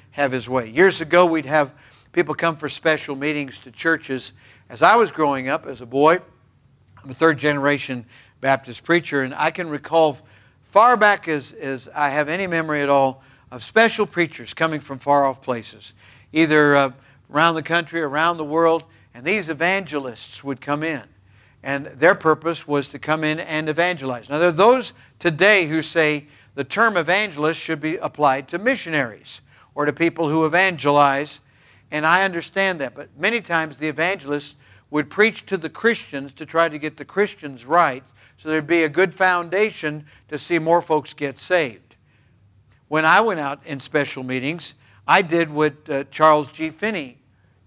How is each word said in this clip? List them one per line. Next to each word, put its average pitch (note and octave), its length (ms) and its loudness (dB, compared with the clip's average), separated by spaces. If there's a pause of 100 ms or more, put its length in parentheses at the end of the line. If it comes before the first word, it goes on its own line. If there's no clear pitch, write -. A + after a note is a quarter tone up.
(100)
have C#3+ 220 -2
His B2 160 -6
way. B2+ 200 -2
Years D#3 320 4
ago, E3+ 240 4
we'd D#3+ 220 0
have C#3+ 260 0 (400)
people D#3 220 0
come E3 220 -2
for D3+ 120 -8
special D3+ 480 -2
meetings C#3+ 440 -6
to B2+ 100 -20
churches. C#3 640 -4 (360)
As A#2 140 -10
I G3 140 8
was A3 140 2
growing C#3 380 -2
up C#3 180 -4
as C3 140 -12
a B2 60 -16
boy, D3 320 4 (840)
I'm C3+ 80 -18
a B2+ 40 -14
third D#3+ 240 2
generation C#3 640 -2 (380)
Baptist C3 420 -2
preacher, D#3 380 0
and C3 120 -8
I D#3 160 -2
can E3+ 200 -10
recall D3+ 480 0 (440)
far A#3 340 4
back G#3 300 2
as, D3+ 260 -4
as C3+ 420 -10
I D3 160 0
have C#3+ 180 0
any F#3 180 -4
memory D#3+ 360 -2
at C#3 80 0
all C3+ 320 2 (280)
of B2 140 -14
special A3 400 2
preachers E3 480 -6
coming D#3+ 280 -2
from C#3 180 -14
far C#3+ 260 2
off C3+ 160 -2
places, A2+ 540 -10 (380)
either, D3+ 440 4
uh, C#3 140 4 (420)
around D#3+ 220 2
the D#3+ 80 -6
country, E3 400 -2
around D#3 340 0
the D#3+ 80 -6
world, D#3+ 400 2 (300)
and A#2+ 100 -16
these F3+ 240 -2
evangelists D3+ 960 -6
would C3+ 160 -8
come D3 220 -4
in. D#3 200 -6 (600)
And C#3 240 -6
their E3 280 2
purpose D#3+ 540 -2
was C#3+ 220 -2
to C#3+ 80 -14
come D#3 260 -4
in D#3 160 -2
and D#3 280 -6
evangelize. C#3+ 600 -4
Now, C#3+ 100 -4
there F3 120 4
are - 20 0
those A3 400 4 (260)
today F3 480 4
who D#3 160 -2
say D3+ 440 0 (280)
the C#3 100 -6
term G#3+ 320 0
evangelist E3 640 -2
should D#3+ 220 -6
be D3+ 160 -4
applied C#3+ 520 -2
to G3+ 100 -6
missionaries D#3+ 840 -4 (340)
or D3 120 -2
to D3 60 0
people E3 360 0
who D#3+ 160 0
evangelize, D3 960 2 (500)
and D3+ 140 -4
I F3 200 4
understand F#3 560 -2
that. B2+ 140 -8
But C#3 140 -16 (100)
many G#3+ 220 -2
times D#3+ 380 -4
the D3+ 100 -4
evangelists D3 680 -4 (340)
would C#3+ 200 -2
preach G#3+ 360 0
to F#3+ 100 -6
the D#3 140 -8
Christians C#3 640 -4
to D#3 120 -14
try E3 220 0
to D3+ 100 -10
get D3+ 180 -8
the C#3+ 80 -14
Christians D3 600 -6
right, C#3 400 2 (340)
so D#3 100 -16
there'd D#3 180 -2
be E3 180 2
a D#3 40 0
good E3 260 0
foundation F3 920 -2 (240)
to D3+ 100 -8
see E3+ 200 -2
more D#3+ 240 2
folks D3+ 320 -4
get C#3 240 -8
saved. D3 580 -4 (920)
When D#3 160 0
I F3 180 6
went G3+ 180 0
out C#3+ 260 -6
in C#3+ 140 -10
special C3+ 420 -4
meetings, C3 520 -6 (340)
I F#3 140 6
did E3 280 0
what, D3+ 220 0 (160)
uh, C#3 220 -4
Charles D3+ 420 4
G. D#3 180 -8
Finney D#3+ 480 -8 (480)